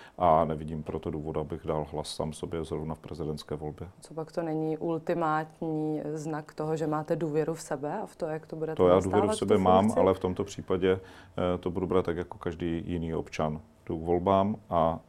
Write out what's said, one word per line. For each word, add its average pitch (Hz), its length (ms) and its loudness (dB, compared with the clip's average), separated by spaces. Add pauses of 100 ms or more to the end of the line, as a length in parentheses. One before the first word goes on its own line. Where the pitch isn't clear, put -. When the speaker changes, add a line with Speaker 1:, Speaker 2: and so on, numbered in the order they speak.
(180)
Speaker 1:
a 82 280 6
nevidím 78 380 -6
proto 82 280 -6
důvod, 76 260 -6
abych 78 280 -6
dal 78 260 -2
hlas 76 240 -8
sám 78 180 -4
sobě 82 300 -6
zrovna 78 320 -6
v 76 40 -14
prezidentské 76 560 -8
volbě. 76 320 -10 (140)
Speaker 2:
Co - 120 -20
pak 156 180 -10
to 175 100 -4
není 156 360 -2
ultimátní 160 1200 -2 (120)
znak 156 400 -8
toho, 156 240 -2
že 156 100 -2
máte 151 280 -2
důvěru 156 380 0
v - 80 -10
sebe 147 400 -6
a 190 40 -8
v - 100 -18
to, - 100 -6
jak 156 200 -6
to - 100 -12
budete 156 200 -6
Speaker 1:
To 92 120 6
já 90 80 10
Speaker 2:
zastávat 95 80 6
Speaker 1:
důvěru 95 240 4
v 92 40 2
Speaker 2:
v - 20 0
tu - 40 -2
Speaker 1:
sebe 101 200 4
mám, 92 260 8
Speaker 2:
funkci? 110 160 4
Speaker 1:
ale 95 140 6
v 92 60 -2
tomto 92 240 -2
případě, 92 560 2 (560)
eh, - 20 -2
to 90 140 -4
budu 92 160 -2
brát 90 180 2
tak 85 120 -2
jako 87 200 -8
každý 82 480 -4
jiný 82 300 -4
občan. 78 460 -2 (240)
Jdu 87 140 -4
k - 20 -8
volbám 95 540 4 (140)
a, 82 400 2